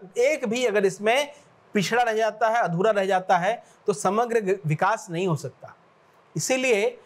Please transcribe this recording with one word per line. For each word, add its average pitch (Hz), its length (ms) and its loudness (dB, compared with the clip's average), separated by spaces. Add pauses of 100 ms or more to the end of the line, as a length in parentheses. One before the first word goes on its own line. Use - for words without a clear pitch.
(180)
एक 262 300 2
भी 247 160 -2
अगर 202 220 2
इसमें 240 460 0 (420)
पिछड़ा 220 280 2
रह 226 100 0
जाता 220 360 0
है, 220 60 0
अधूरा 190 360 2
रह 202 140 2
जाता 190 340 2
है, 214 260 -2 (220)
तो 202 60 0
समग्र 226 480 0
वि-, 196 260 -2
विकास 190 440 0
नहीं 175 180 -2
हो 156 80 0
सकता। - 400 -12 (600)
इसीलिए 247 680 0